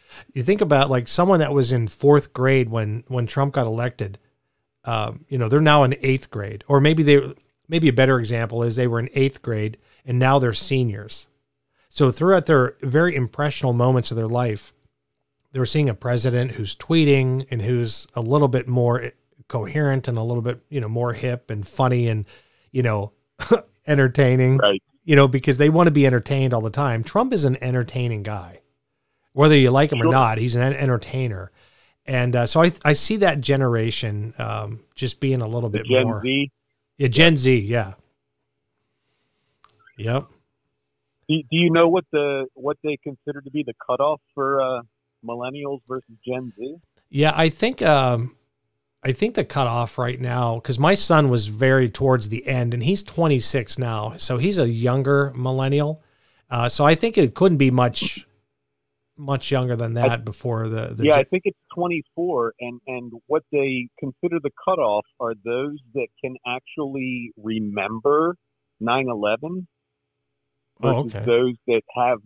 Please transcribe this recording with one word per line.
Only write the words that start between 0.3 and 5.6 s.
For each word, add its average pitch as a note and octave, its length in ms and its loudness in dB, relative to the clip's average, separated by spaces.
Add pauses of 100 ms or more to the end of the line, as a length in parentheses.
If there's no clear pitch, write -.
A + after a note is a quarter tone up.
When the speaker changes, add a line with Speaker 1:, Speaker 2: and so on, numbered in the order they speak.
Speaker 1:
You C3 100 -6
think G3+ 160 2
about, C#3 300 4
like, B2 180 0
someone F3+ 320 2
that C#3+ 140 0
was C3 180 2
in A#2+ 160 0
fourth C#3+ 460 2
grade B2+ 360 2
when, A2 380 -4
when B2 200 -4
Trump C#3 260 -2
got C3 120 0
elected, A2+ 540 -6 (640)
um, A2+ 460 -6
you C3+ 80 -4
know, A#2 100 -2
they're C#3 140 4